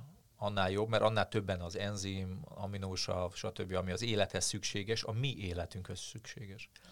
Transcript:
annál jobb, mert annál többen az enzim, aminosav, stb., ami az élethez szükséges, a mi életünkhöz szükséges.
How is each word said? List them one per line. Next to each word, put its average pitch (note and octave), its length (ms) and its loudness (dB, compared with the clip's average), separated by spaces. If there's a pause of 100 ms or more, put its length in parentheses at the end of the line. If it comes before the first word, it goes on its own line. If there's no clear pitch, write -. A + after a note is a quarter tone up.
(380)
annál G2+ 340 2
jobb, G#2 180 2
mert G#2+ 140 6
annál G#2+ 240 6
többen F#2+ 340 0
az F2 140 -6
enzim, G2 680 -2
aminosav, F#2 920 -2
stb., F#2 400 -4
ami F#2 180 0
az F#2 100 0
élethez G#2 440 2
szükséges, G#2 580 0
a - 80 -4
mi A#2 260 0
életünkhöz F2+ 640 -4
szükséges. - 680 -12 (220)